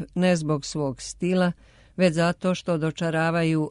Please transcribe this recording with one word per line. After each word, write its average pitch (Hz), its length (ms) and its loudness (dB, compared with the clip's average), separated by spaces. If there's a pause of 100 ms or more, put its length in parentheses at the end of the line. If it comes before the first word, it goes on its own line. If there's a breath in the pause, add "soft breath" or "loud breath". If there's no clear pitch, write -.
(160)
ne 180 200 4
zbog 151 300 -2
svog 139 360 -4
stila, 180 500 0 (460 soft breath)
već 180 160 4
zato 170 420 0
što 170 220 -2
dočaravaju 160 920 0